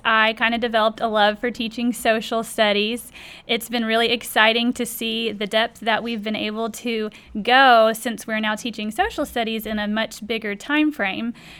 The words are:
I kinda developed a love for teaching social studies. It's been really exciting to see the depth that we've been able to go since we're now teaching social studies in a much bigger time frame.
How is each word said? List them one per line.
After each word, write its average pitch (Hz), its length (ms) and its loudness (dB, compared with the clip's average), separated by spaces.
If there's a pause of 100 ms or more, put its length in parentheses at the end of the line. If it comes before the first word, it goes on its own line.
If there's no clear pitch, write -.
I 220 300 2
kinda 233 240 0
developed 220 440 0
a 226 60 0
love 214 300 2
for 240 140 -4
teaching 233 420 -4
social 226 480 0
studies. 214 720 0 (340)
It's 226 240 -4
been 233 160 -2
really 226 240 2
exciting 233 640 2
to 240 140 -4
see 226 440 -6
the 208 140 -6
depth 220 360 -2
that 214 200 0
we've 226 220 -6
been 214 120 -4
able 214 360 -4
to 220 400 -6 (320)
go 240 500 8
since 220 320 -6
we're 220 140 -4
now 214 160 -2
teaching 214 340 -6
social 349 340 -2
studies 226 440 -4
in 214 100 -4
a 208 100 -2
much 220 380 -4
bigger 220 300 -6
time 302 360 0
frame. 202 200 -4 (480)